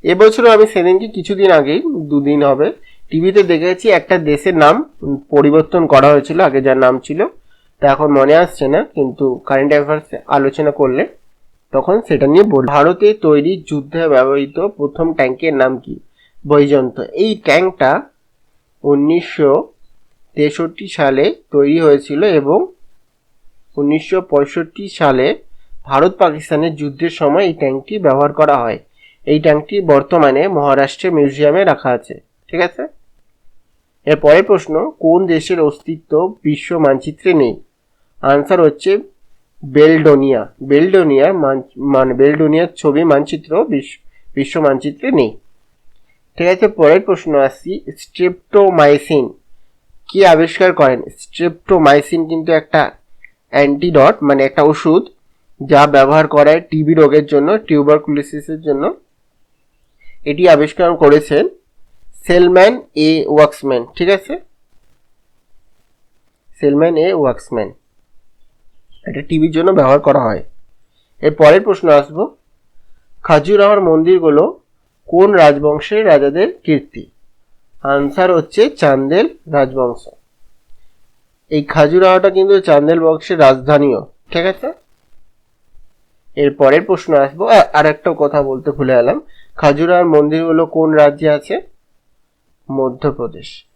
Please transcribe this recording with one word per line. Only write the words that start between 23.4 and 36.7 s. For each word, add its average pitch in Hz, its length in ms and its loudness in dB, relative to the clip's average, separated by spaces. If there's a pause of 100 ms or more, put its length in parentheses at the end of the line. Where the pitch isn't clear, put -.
উনিশশো 156 440 -4
পঁয়ষট্টি 160 680 -6
সালে 143 540 -2 (420)
ভারত 147 320 -2
পাকিস্তানের 156 580 -2
যুদ্ধের 147 360 -8
সময় 160 340 -2
এই 170 100 -2
ট্যাঙ্কটি 139 440 -6
ব্যবহার 143 340 0
করা 151 240 0
হয়। 117 220 -6 (480)
এই 151 140 0
ট্যাঙ্কটি 156 400 -2
বর্তমানে 147 680 0
মহারাষ্ট্রের 143 640 -2
মিউজিয়ামে 147 520 0
রাখা 139 260 -2
আছে। - 300 -8 (280)
ঠিক 165 120 -6
আছে, 180 260 -6 (1160)
এর 147 120 0
পরের 151 280 4
প্রশ্ন, 185 460 -2
কোন 175 360 0
দেশের 170 340 -2
অস্তিত্ব 160 840 -4
বিশ্ব 151 360 -4